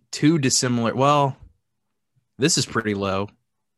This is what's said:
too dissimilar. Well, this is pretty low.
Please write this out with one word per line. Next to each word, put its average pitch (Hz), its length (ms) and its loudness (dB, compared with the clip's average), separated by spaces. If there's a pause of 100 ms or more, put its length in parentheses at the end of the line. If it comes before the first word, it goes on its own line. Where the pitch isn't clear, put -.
(120)
too 160 260 2
dissimilar. 120 560 0
Well, 139 420 2 (1000)
this 151 180 0
is 135 80 -2
pretty 107 300 -4
low. 98 340 -4 (500)